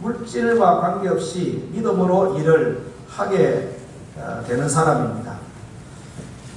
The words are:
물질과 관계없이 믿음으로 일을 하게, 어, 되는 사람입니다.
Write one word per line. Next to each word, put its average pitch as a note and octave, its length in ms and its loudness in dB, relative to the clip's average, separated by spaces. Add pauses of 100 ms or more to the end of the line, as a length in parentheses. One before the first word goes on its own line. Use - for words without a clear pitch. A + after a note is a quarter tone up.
물질과 A#3 800 2
관계없이 F3+ 920 -2
믿음으로 F#3+ 680 2
일을 D#3 480 2 (220)
하게, - 680 0 (400)
어, - 300 -8
되는 C#3 220 0
사람입니다. C3 680 2 (1200)